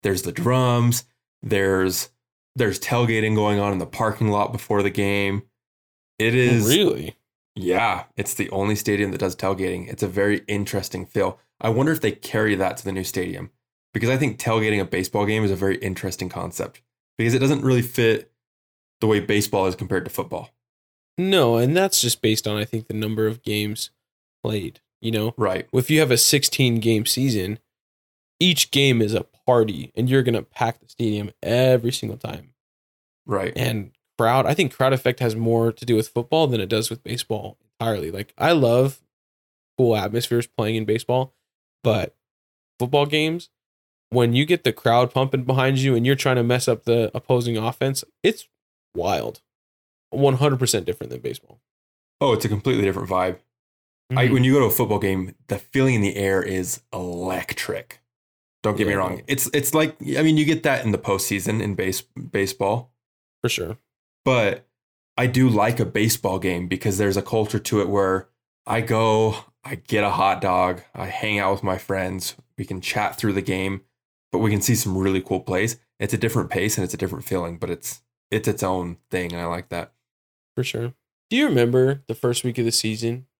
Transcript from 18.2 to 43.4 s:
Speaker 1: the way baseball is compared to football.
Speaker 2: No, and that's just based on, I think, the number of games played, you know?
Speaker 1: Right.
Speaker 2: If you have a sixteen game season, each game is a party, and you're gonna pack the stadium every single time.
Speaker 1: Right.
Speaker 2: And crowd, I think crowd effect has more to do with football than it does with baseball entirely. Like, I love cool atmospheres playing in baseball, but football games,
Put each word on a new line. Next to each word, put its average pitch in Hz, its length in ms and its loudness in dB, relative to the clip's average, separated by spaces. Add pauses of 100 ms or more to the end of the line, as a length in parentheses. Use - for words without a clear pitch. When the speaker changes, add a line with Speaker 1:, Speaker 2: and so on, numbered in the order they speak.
Speaker 1:
the 113 60 2
way 107 140 4
baseball 101 460 2
is 90 80 -2
compared 90 300 -4
to - 60 -12
football. - 380 -8 (680)
Speaker 2:
No, 175 400 4
and 123 180 4
that's 190 260 2
just 120 200 -2
based 110 240 0
on, 104 120 -2
I 107 80 -2
think, 110 220 -8
the 113 60 -8
number 107 320 -2
of 113 160 -4
games 104 480 -4 (540)
played, 104 380 -6 (200)
you 113 100 -4
know? 110 260 -2
Speaker 1:
Right. 92 360 -2
Speaker 2:
If 127 160 0
you 156 120 4
have 139 100 4
a 123 60 6
sixteen 127 640 2
game 110 240 2
season, 110 540 -2 (800)
each 175 320 4
game 135 300 4
is 107 120 0
a 104 100 -2 (220)
party, 107 500 2
and 123 140 0
you're 135 140 4
gonna 117 200 0
pack - 380 -2
the - 80 -20
stadium 104 420 -2 (100)
every 120 520 4
single 107 240 -6
time. - 360 -12 (720)
Speaker 1:
Right. 101 300 -4
Speaker 2:
And 113 360 -4 (260)
crowd, 120 280 2
I 143 80 2
think 151 200 0
crowd 131 180 2
effect 127 300 0
has 113 160 0
more 113 340 2
to 120 140 -12
do 120 100 4
with 107 140 0
football 156 380 0
than 123 120 0
it 95 80 -4
does 110 220 -2
with 113 140 -10
baseball 107 540 -8 (220)
entirely. 101 320 -4
Like, 95 260 -12
I 151 140 2
love 131 480 4 (800)
cool 117 180 4
atmospheres 117 520 -2
playing 113 280 -2
in 110 100 -2
baseball, 123 480 -2 (480)
but 107 320 0 (640)
football 143 280 2
games, 156 440 -2 (600)